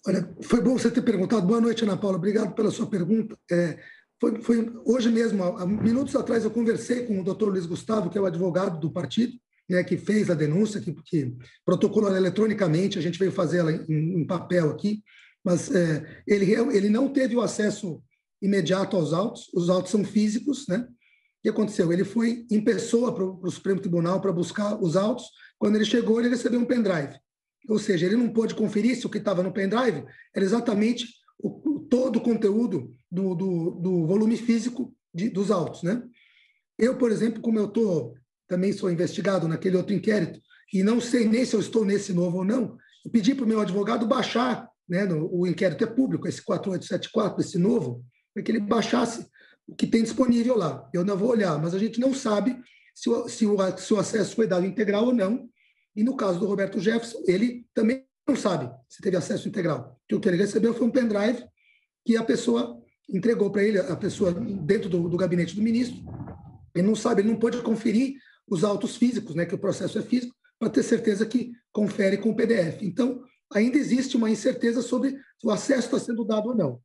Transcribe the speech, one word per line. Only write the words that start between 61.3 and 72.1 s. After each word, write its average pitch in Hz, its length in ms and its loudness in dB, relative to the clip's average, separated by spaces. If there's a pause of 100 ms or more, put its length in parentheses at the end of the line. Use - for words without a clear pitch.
que 226 120 4
a 226 60 0
pessoa - 580 0 (280)
entregou 202 420 2
para 202 120 0
ele, 208 140 2
a 175 180 -2
pessoa 180 380 -2
dentro 196 560 -2
do, 170 200 0
do 170 80 -2
gabinete 175 380 0
do 208 60 -2
ministro, 233 400 0 (720)
ele 180 140 2
não 214 80 4
sabe, 214 260 2
ele 214 80 4
não 220 100 0
pôde 240 220 0
conferir 226 540 0 (340)
os 185 140 0
autos 202 320 -2
físicos, 240 400 0
né, 170 100 0
que 180 100 -6
o - 40 -8
processo 196 400 -4
é - 20 -4
físico, 247 320 -4 (240)
para 220 120 -2
ter 226 140 2
certeza 214 420 0
que 233 260 -2 (200)
confere 202 460 0